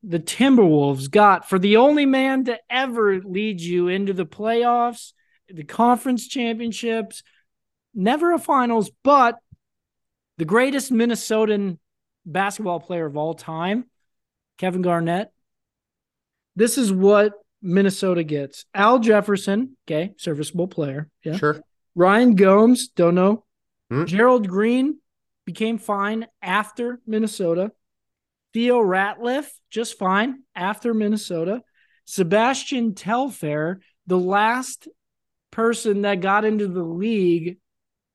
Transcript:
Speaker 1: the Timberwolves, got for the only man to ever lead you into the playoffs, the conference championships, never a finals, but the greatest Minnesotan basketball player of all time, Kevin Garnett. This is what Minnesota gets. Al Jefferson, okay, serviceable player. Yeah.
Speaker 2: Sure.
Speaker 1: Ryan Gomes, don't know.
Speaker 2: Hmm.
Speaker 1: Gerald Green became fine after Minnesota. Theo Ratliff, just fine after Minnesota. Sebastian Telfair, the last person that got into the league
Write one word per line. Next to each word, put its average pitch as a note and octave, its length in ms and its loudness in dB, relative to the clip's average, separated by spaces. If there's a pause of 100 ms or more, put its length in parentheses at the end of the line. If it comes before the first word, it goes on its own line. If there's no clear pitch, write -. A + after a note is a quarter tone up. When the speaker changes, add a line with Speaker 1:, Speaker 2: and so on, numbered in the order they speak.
Speaker 1:
the E3+ 180 -4
Timberwolves, D3+ 880 4
got G3+ 380 4
for F#3+ 100 0
the G3+ 200 4
only D4 260 4
man C4 400 0
to A#3 140 -4 (100)
ever A#3 540 -2
lead G3 400 -4
you F3 260 -2
into G3 240 -2
the F3+ 140 -6
playoffs, A#3+ 840 -2 (360)
the E3 160 -16
conference A#3+ 640 0
championships, A3+ 960 -6 (680)
never C#4+ 400 0
a E4 60 0
finals, A#3+ 520 0 (120)
but B3+ 340 4 (1000)
the E3 60 -6
greatest B3+ 480 0
Minnesotan A3 840 0 (460)
basketball F#3 540 -4
player E3 280 -6
of C#3+ 100 -10
all D#3 180 -4
time, F3 520 -6 (720)
Kevin F#3 240 -4
Garnett. E3+ 500 -2 (1200)
This A3+ 220 2
is G#3+ 140 0
what G3+ 400 4 (300)
Minnesota F#3 640 0
gets. C#3+ 400 -8 (100)
Al A3 240 4
Jefferson, G#3 800 0 (120)
okay, E3 300 -4
serviceable E3 500 -6
player. D3 400 -8 (160)
Yeah. D#3+ 120 -6
Speaker 2:
Sure. D3+ 240 -2 (340)
Speaker 1:
Ryan G#3 400 6
Gomes, G3+ 540 4
don't F3 260 2
know. F#3+ 300 2 (460)
Speaker 2:
Hmm. C#3 140 -2
Speaker 1:
Gerald G#3+ 440 2
Green B3 500 -2 (460)
became A3 340 -6
fine G#3 480 -4 (160)
after G#3+ 640 -4
Minnesota. G#3+ 640 -2 (800)
Theo A#3+ 280 2
Ratliff, G#3+ 680 -2 (220)
just A3+ 280 -8
fine G#3+ 440 -2 (120)
after G#3 400 -4
Minnesota. G#3 680 -4 (420)
Sebastian A3+ 920 -2
Telfair, F#3+ 840 -4 (260)
the F3+ 120 0
last G#3+ 720 -2 (640)
person A3 500 -2
that G3+ 180 0
got G3 240 0
into G#3+ 220 -2
the F3+ 160 -4
league F3 760 -2 (560)